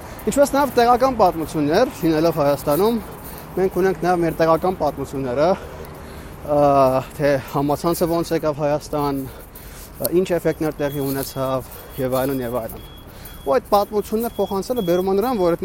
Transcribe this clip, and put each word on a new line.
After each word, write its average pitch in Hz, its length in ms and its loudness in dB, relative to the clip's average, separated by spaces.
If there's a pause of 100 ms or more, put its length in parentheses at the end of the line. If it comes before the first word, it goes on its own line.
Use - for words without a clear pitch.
(280)
ինչպես 277 260 4
նաև 277 220 2
տեղական 240 420 6
պատմություններ, 165 800 2
լինելով 160 400 2
Հայաստանում, 151 600 2 (580)
մենք 185 220 0
ունենք 180 240 0
նաև 175 180 2
մեր 156 160 0
տեղական 165 400 2
պատմությունները, 135 680 0
ա, - 1080 -4 (600)
թե 147 120 2 (260)
համացանցը 147 560 0
ոնց 170 240 -2
եկավ 151 260 -2
Հայաստան, 143 560 -2
ա, - 960 -8
ինչ 185 140 2 (100)
էֆեկտներ 156 400 -2
տեղի 143 300 -2
ունեցավ 135 640 -4 (260)
և 131 220 -2
այլն, 135 260 -2
և 120 140 -4
այլն։ - 240 -10 (640)
Ու 269 80 4
այդ 240 160 -2
պատմություններ 214 640 0
փոխանցելը 196 560 -2
բերում 185 180 2
է 196 80 2
նրան, 233 240 0
որ 170 160 2
այդ 190 60 -6